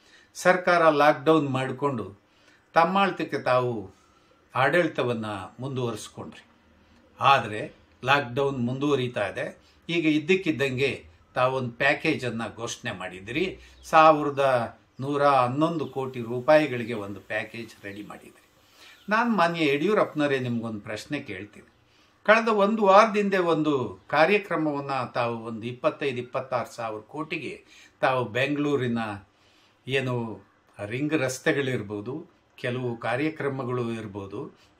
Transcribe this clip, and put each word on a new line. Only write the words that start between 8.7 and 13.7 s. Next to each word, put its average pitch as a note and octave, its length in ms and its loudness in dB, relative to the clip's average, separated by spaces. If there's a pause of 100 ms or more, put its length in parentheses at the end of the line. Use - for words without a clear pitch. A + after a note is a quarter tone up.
ಇದೆ. D3 300 -8 (300)
ಈಗ E3 180 0
ಇದ್ದಕ್ಕಿದ್ದಂಗೆ C#3 1000 0 (280)
ತಾವೊಂದು C3 360 0
ಪ್ಯಾಕೇಜನ್ನು B2 840 -2
ಘೋಷಣೆ A#2 360 -8
ಮಾಡಿದಿರಿ. F#2+ 680 -6 (260)